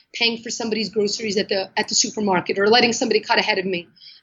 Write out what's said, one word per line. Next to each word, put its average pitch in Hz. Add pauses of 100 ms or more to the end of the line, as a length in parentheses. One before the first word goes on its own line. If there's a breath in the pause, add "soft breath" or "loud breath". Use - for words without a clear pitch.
(140 loud breath)
paying 233
for 233
somebody's 220
groceries 208
at 190
the, -
at 208
the 220
supermarket 196
or 202
letting 240
somebody 220
cut 220
ahead 208
of 185
me. 175 (360 loud breath)